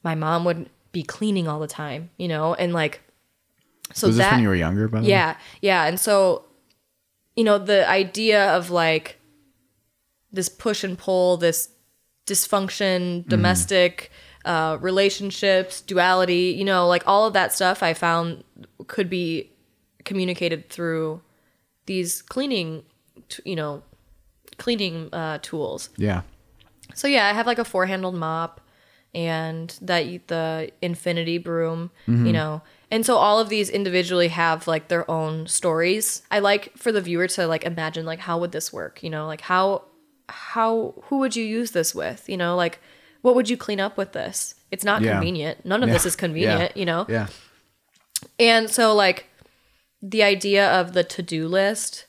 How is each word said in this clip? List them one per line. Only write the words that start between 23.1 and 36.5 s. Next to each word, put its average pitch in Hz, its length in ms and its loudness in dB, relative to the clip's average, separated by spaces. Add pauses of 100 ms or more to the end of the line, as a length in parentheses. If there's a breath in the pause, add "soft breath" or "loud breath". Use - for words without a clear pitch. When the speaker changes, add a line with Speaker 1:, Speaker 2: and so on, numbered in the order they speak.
Speaker 1:
t-, - 160 -14
you 180 120 -6
know, 151 260 -6 (760)
cleaning, 185 540 -4
uh, 156 300 -6
tools. - 540 -8
Speaker 2:
Yeah. 98 260 -2 (720)
Speaker 1:
So, - 140 -4
yeah, 240 200 4
I 208 40 2
have, 226 140 -2
like, 240 120 0
a 233 60 -2
four-handled 185 500 -2
mop 165 460 -6 (540 soft breath)
and 165 680 -6
that, 175 220 0 (240)
the 160 420 -4 (100)
infinity 170 580 -2
broom, 165 520 -4 (180 soft breath)
Speaker 2:
Mm-hmm. 117 180 4
Speaker 1:
you 113 60 4
know. 156 300 -2 (280 soft breath)
And 226 160 0
so 247 100 4
all 208 220 6
of 220 100 2
these 208 220 0
individually 180 580 2
have, 165 380 0
like, 160 220 -2
their 170 220 -2
own 160 360 -4
stories. 175 840 0
I 208 100 2
like 202 360 0